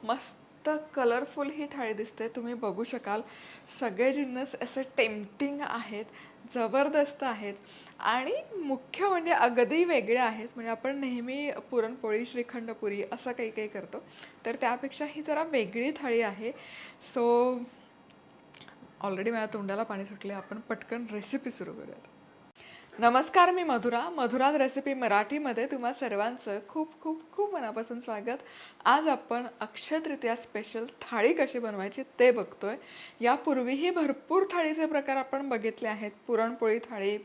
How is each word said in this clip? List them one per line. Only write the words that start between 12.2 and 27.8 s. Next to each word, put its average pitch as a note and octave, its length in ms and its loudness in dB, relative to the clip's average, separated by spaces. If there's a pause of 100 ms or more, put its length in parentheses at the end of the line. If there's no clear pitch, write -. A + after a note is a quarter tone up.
श्रीखंड A#3+ 440 -6
पुरी G3+ 320 -4 (100)
असं B3 200 -6
काही A#3+ 180 -4
काही G#3+ 180 -6
करतो, G#3 360 -10 (420)
तर A3+ 140 -2
त्यापेक्षा B3 480 0
ही D4+ 140 -10
जरा D4+ 200 0
वेगळी A#3+ 480 0
थाळी C#4 300 0
आहे. A3 320 -2 (640)
So A#3+ 380 4 (1500)
already G3 260 -2
माझ्या A3 160 0
तोंडाला G3+ 360 -4
पाणी G3+ 220 -6
सुटले. G3+ 280 -10
आपण G3+ 280 -10
पटकन A#3 520 -6
रेसिपी B3 380 -6
सुरू E3+ 220 -10
करूयात. - 280 -14 (1000)
नमस्कार, D#4 500 8
मी F4+ 120 0
मधुरा, A#3+ 480 0
मधुराज C4 440 2
रेसिपी C#4 400 2
मराठीमध्ये A#3 720 2
तुम्हा B3+ 260 -2
सर्वांचं A3 680 -2 (100)
खूप D#4+ 320 -6
खूप D#4+ 220 -6 (100)
खूप G4+ 220 -2
मनापासून A#3 460 -4